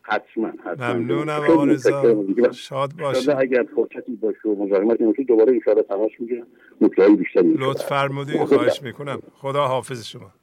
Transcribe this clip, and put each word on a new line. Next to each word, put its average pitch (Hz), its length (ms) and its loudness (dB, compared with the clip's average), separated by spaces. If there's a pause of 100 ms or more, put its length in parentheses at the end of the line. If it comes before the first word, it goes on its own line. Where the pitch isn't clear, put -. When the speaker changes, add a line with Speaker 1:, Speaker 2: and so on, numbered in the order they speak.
Speaker 1:
حتماً، 107 460 -6
حتماً. - 460 -8
Speaker 2:
ممنونم 151 480 -4
Speaker 1:
خیلی 160 120 4
Speaker 2:
آقا 165 100 4
رضا. 135 380 2
Speaker 1:
متشکرم 113 240 2
دیگه. 98 260 2
Speaker 2:
شاد 139 380 -6
Speaker 1:
انشالله 143 240 -6
Speaker 2:
باشید. 131 160 0
Speaker 1:
اگر 131 340 0 (120)
فرصتی 120 400 -4
باشه 107 340 -4
و 104 160 -2
مزاحمتی 104 380 0
نباشه 113 200 0
دوباره 120 300 4
انشالله 110 300 2
تماس 104 360 -4
می‌گیرم، 120 280 -10 (340)
مطلعی 104 340 6
بیشتر 92 260 0
می‌شم. 85 220 2
Speaker 2:
لطف 135 220 -4
فرمودین، 139 600 -2
Speaker 1:
خدا 139 120 4
Speaker 2:
خواهش - 240 0
می‌کنم. 135 400 -10 (120)
خدا 139 340 -4
حافظ 127 380 -6
شما. 113 260 -20 (100)